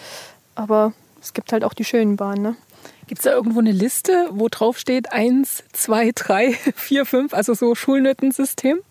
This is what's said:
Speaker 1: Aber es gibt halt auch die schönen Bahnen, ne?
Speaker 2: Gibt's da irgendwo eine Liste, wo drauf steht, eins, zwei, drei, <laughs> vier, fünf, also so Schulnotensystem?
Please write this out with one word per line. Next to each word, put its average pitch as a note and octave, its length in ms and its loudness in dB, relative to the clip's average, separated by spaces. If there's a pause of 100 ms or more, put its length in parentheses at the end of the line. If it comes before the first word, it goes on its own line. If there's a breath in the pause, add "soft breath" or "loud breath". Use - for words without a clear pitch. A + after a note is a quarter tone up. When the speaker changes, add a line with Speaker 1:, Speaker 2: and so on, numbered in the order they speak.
(540 loud breath)
Speaker 1:
Aber G#3+ 380 2 (300)
es - 100 -16
gibt - 200 -6
halt A3 120 0
auch - 100 -2
die A3 100 -6
schönen G#3+ 320 2
Bahnen, G3+ 260 -4
ne? A3+ 140 -4 (500 loud breath)
Speaker 2:
Gibt's - 180 -10
da C#4 80 2
irgendwo A#3 280 0
eine A3 120 4
Liste, E4 580 0
wo G#3 180 -2
drauf A3+ 300 -2
steht, B3+ 340 -2
eins, B3 500 0 (100)
zwei, A3+ 420 0
drei, A3 380 2
<laughs> - 240 -2
vier, C#4 300 0
fünf, C4+ 280 0
also G#3+ 200 0
so A#3 200 2
Schulnotensystem? C4+ 1080 0 (100)